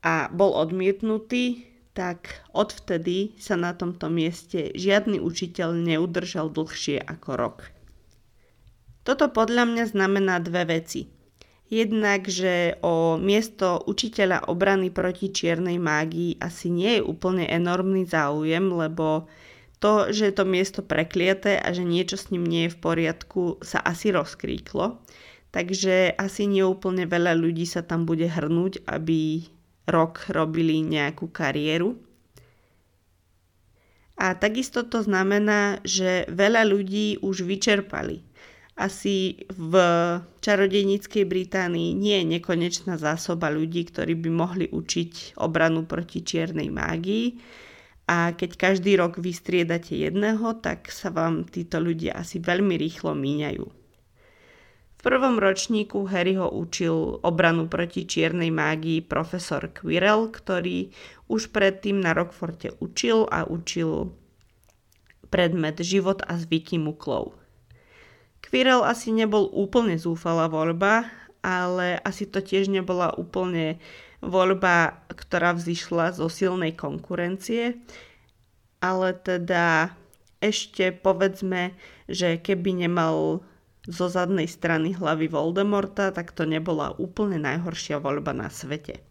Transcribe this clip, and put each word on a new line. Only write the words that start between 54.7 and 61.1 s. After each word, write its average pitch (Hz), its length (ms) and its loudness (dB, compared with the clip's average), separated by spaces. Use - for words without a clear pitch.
V - 80 -2
prvom 254 320 4
ročníku 196 720 0
Harryho 185 400 2
učil 165 720 -2
obranu 165 480 2
proti 170 320 -2
čiernej 165 480 0
mágii 160 560 0
profesor - 640 -4
Quirrell, 196 560 2
ktorý 180 640 -4